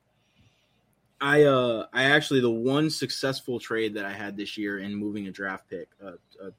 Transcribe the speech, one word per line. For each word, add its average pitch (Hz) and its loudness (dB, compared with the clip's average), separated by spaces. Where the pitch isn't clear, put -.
I, 143 6
uh, 123 4
I 127 0
actually, 147 4
the 120 4
one 135 2
successful 131 -4
trade 110 -2
that 101 -6
I 98 -6
had 101 -10
this 101 -8
year 101 -4
in 101 -8
moving 104 -6
a 95 -10
draft 95 -10
pick, 87 -10
uh, 98 -16
uh, 95 -14